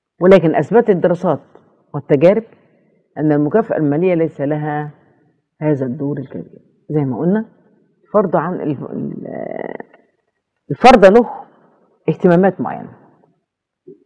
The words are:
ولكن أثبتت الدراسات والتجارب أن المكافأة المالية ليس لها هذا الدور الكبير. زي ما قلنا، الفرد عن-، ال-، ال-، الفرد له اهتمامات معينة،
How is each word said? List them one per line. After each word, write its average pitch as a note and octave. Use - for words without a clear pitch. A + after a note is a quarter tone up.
ولكن E3+
أثبتت G#3+
الدراسات E3+
والتجارب E3+
أن D3+
المكافأة D3+
المالية D#3
ليس D#3+
لها D3
هذا D3
الدور C#3+
الكبير. -
زي D3+
ما C3
قلنا، F#3+
الفرد F#3+
عن-، E3
ال-، -
ال-، -
الفرد A3
له G#3
اهتمامات F3+
معينة، -